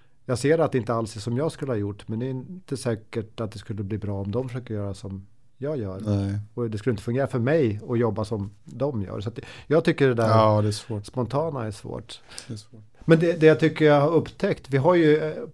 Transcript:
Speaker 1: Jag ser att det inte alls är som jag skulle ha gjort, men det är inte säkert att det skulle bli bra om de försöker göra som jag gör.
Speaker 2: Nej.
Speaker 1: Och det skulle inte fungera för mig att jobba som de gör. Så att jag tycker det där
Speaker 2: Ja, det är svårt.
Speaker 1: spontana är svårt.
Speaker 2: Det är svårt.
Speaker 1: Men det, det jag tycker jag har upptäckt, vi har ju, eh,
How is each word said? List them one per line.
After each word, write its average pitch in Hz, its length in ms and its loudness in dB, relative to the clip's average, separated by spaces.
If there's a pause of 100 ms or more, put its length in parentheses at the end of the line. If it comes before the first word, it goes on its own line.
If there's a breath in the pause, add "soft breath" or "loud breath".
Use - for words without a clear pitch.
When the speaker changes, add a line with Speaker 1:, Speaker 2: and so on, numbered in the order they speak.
(260 loud breath)
Speaker 1:
Jag 123 120 -2
ser 156 200 2
att 151 140 0
det 131 60 0
inte 123 160 -2
alls 113 220 -4
är 104 40 -10
som 117 160 -4
jag 151 160 -2
skulle 135 200 -8
ha 113 40 -2
gjort, 101 320 -6
men 110 100 -6
det 123 80 -4
är 135 40 -6
inte 135 460 -10
säkert - 640 -6
att 107 120 -6
det 101 60 -14
skulle 107 240 -8
bli 101 160 -6
bra 98 220 -6
om 98 100 -6
de 127 180 -4
försöker 120 260 -10
göra 101 200 -6
som 98 320 -12 (300)
jag 147 200 -6
gör. 101 280 -6
Speaker 2:
Nej. 101 340 0 (160)
Speaker 1:
Och 120 160 -4
det 107 80 -6
skulle 120 140 -2
inte 98 100 -4
fungera 127 240 -2
för 127 120 -4
mig 117 500 2
att 120 100 0
jobba 110 260 0
som 101 260 -6 (140)
de 135 380 -4
gör. 107 180 -8
Så 98 80 -8
att - 100 -10 (280 loud breath)
jag 165 180 4
tycker 147 240 4
det 123 60 2
där 113 140 2
Speaker 2:
Ja, 110 340 6
det 107 60 2
är 104 40 0
svårt. 104 340 -8
Speaker 1:
spontana 135 600 -4
är 107 40 -6
svårt. - 500 -14 (260 loud breath)
Speaker 2:
Det 123 60 -12
är 110 60 -10
svårt. - 220 -20 (240)
Speaker 1:
Men 160 140 8
det, 170 220 2
det 156 60 6
jag 156 140 8
tycker 160 240 2
jag 147 160 8
har 143 140 2
upptäckt, 156 560 -2
vi 139 60 0
har 156 180 4
ju, 156 240 6
eh, 156 140 -2 (220)